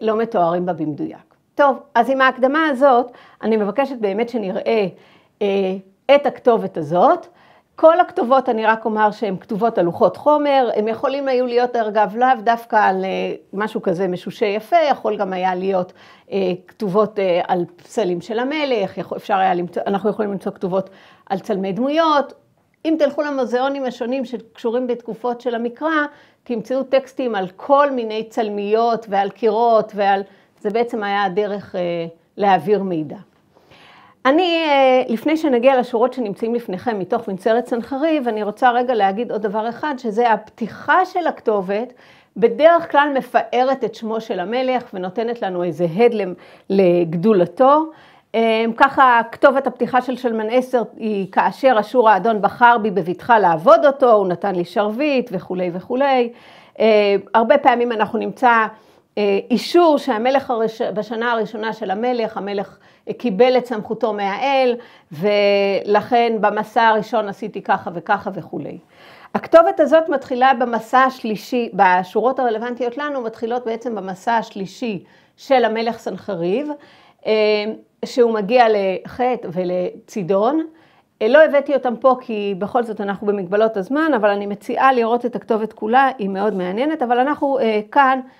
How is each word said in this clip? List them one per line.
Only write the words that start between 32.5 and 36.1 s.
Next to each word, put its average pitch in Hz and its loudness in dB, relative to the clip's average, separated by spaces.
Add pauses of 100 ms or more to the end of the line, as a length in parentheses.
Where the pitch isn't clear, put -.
מידע. 165 -6 (1080)
אני, 330 2
אה, 269 4
לפני 294 -2
שנגיע 262 2
לשורות 247 0